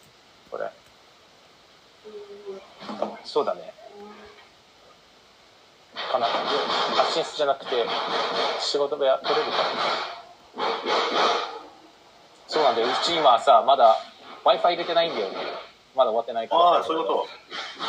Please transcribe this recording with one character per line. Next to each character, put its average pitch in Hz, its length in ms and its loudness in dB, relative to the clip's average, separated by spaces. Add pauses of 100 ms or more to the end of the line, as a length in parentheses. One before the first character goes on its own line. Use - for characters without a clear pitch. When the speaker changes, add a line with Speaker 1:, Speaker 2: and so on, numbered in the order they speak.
(520)
Speaker 1:
こ - 60 -10
れ。 53 120 -8 (2500)
そ - 160 0
う - 40 0
だ - 100 -4
ね。 - 180 -16 (2500)
か 127 80 2
な。 117 80 2
あ、 - 20 -2 (840)
寝 165 80 0
室 - 120 -10
じ 151 80 -2
ゃ - 20 2
な 139 100 2
く - 100 -14
て、 120 200 0 (720)
仕 - 180 -2
事 143 180 0
部 143 100 0
屋 135 120 4
取 151 160 -2
れ 151 120 0
る - 60 -6
か - 60 -2
な。 - 60 2 (2750)
そ - 120 0
う 151 40 4
な 135 80 6
ん 113 40 0
だ 113 60 2
よ。 127 60 2
う 127 40 0 (120)
ち 170 120 0
今 139 260 6
さ、 120 240 6
ま 135 100 4
だ 113 220 6 (480)
Wi-Fi 165 160 4
入 175 160 2
れ 170 80 -4
て 175 80 -4
な 170 100 4
い 165 80 -2
ん 131 40 -6
だ 120 60 -2
よ - 80 -2
ね。 - 60 -10 (600)
ま 131 100 6
だ 113 60 2
終 110 60 0
わ 113 60 0
っ - 20 -20
て 123 80 -8
な 113 100 -4
い 113 60 -8
か - 60 0
ら。 165 60 6
Speaker 2:
あ 175 180 6
あ、 - 40 -2
そ 160 120 -2
う 165 40 -2
い 165 40 -2
う 160 40 -4
こ 98 200 0
と。 - 0 - (600)